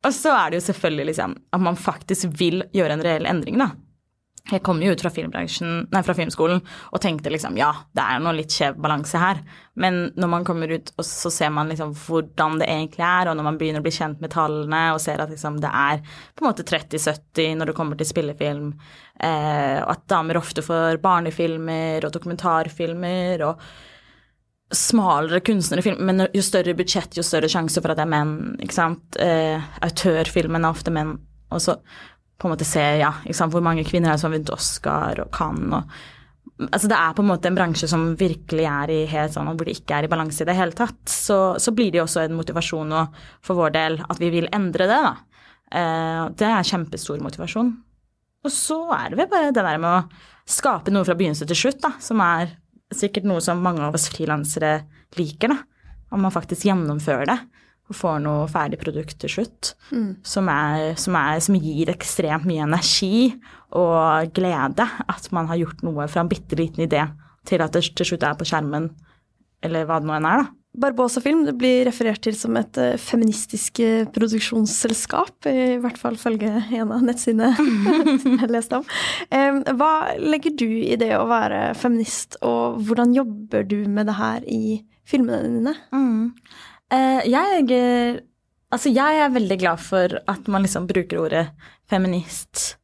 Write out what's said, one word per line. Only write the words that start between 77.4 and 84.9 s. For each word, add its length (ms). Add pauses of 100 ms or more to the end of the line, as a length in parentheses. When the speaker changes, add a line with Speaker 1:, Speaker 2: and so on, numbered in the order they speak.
Speaker 2:
<laughs> 640
som 160
jeg 100
leste 300
om. 80 (400)
Em, 380
hva 520
legger 400
du 100
i 300
det 160
å 160
være 480
feminist, 640
og 400
hvordan 320
jobber 560
du 160
med 240
det 80
her 320
i 320 (240)